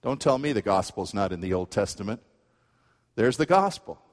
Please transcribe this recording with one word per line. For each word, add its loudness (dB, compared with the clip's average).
Don't -4
tell 4
me -2
the 0
gospel's -2
not -2
in -8
the -2
Old -4
Testament. -4
There's 2
the 2
gospel. 0